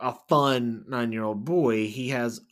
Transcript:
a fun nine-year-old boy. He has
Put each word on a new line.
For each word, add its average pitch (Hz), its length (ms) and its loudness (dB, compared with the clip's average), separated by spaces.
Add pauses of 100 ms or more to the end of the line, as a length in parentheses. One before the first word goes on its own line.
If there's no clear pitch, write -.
a 127 120 -2 (160)
fun 127 600 2
nine-year-old 110 560 -2
boy. 123 420 2
He 123 220 -6
has 120 320 -2 (120)